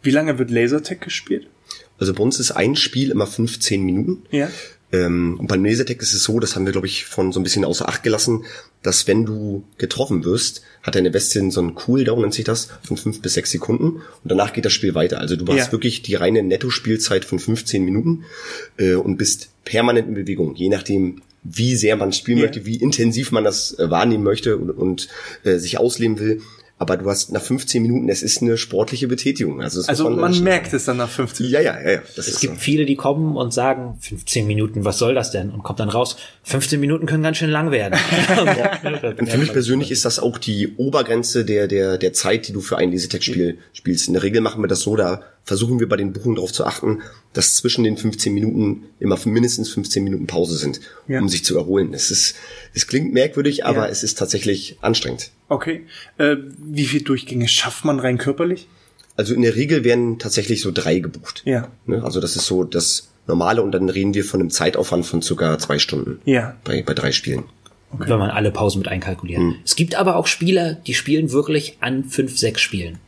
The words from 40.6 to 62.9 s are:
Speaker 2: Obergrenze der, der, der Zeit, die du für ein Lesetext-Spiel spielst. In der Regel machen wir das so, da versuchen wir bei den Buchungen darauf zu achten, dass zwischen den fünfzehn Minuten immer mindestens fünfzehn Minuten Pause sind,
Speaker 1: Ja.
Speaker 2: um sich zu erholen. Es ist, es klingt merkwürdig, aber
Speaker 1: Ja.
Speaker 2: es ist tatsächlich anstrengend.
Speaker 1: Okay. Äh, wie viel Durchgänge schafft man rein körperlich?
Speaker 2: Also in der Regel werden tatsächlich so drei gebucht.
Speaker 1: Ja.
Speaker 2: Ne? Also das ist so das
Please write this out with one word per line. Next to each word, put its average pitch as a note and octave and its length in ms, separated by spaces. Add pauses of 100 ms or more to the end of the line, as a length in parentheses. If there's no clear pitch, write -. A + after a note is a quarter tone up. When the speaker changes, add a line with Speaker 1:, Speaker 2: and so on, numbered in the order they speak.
Speaker 2:
Obergrenze B2 640
der, G#2 240
der, F#2+ 300
der F#2 160
Zeit, A2 340
die G2+ 60
du G2+ 80
für - 160
ein F2+ 140
Lesetext-Spiel F2+ 680 (160)
spielst. - 340
In F2 60
der F2+ 80
Regel G#2 200
machen A2 200
wir A#2 60
das - 140
so, G#2+ 140
da F#2+ 260 (220)
versuchen A#2 360
wir A2 100
bei G#2 80
den G2 160
Buchungen G#2+ 220
darauf F#2 180
zu - 120
achten, - 360 (320)
dass - 220
zwischen B2 280
den G#2+ 140
fünfzehn A2 360
Minuten G#2 500 (160)
immer F#2+ 260
mindestens A2+ 440
fünfzehn G2 340
Minuten F#2+ 240
Pause E2+ 280
sind, D2 260 (260)
Speaker 1:
Ja. C3 120
Speaker 2:
um G2 100
sich F2 140
zu F2+ 140
erholen. F2 360
Es - 180
ist, - 240 (380)
es - 140
klingt C#3 260
merkwürdig, C#3+ 520
aber A2+ 200
Speaker 1:
Ja. - 20
Speaker 2:
es - 160
ist - 160
tatsächlich G2 640
anstrengend. D#2+ 500 (180)
Speaker 1:
Okay. D#3+ 320 (360)
Äh, D3 180 (220)
wie D3+ 280
viel C3+ 160
Durchgänge B2 460
schafft - 380
man C#3+ 140
rein B2 180
körperlich? E3+ 500 (500)
Speaker 2:
Also G#2+ 160
in A#2+ 80
der A2+ 140
Regel C#3+ 280
werden A#2+ 360
tatsächlich G#2+ 420
so F#2+ 100
drei E2 280
gebucht. - 460
Speaker 1:
Ja. A#2+ 220 (180)
Speaker 2:
Ne? A#2 180
Also F2+ 180
das E2 140
ist - 100
so F#2 180
das - 460 (180)